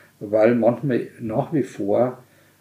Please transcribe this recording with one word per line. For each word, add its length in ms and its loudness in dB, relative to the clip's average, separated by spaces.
weil 360 2
manchmal 540 0
nach 320 -4
wie 100 0
vor, 600 -2